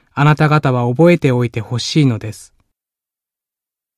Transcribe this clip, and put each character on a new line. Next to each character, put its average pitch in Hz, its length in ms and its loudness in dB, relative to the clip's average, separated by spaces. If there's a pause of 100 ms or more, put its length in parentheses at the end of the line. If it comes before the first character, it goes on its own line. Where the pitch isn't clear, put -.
(120)
あ 143 140 0
な 151 100 4
た 151 140 0
方 147 220 0
は 120 160 -2
覚 156 240 2
え 175 60 2
て 135 140 0
お 123 140 -2
い 117 60 -6
て 113 100 -8
ほ 120 180 -8
し - 220 -2
い 143 40 4
の 113 140 -2
で 107 140 -12
す。 - 200 -20 (1400)